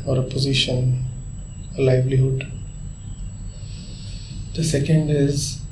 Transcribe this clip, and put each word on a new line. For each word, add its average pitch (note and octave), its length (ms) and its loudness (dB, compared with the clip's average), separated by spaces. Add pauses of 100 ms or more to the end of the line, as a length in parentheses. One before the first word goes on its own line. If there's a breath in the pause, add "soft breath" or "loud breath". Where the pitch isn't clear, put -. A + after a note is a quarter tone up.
or C3 120 2
a B2+ 40 2
position, B2+ 840 2 (720)
a C#3 60 0
livelihood. C3 680 4 (2000 loud breath)
The - 80 -2
second D3+ 480 4
is C#3+ 500 2 (100)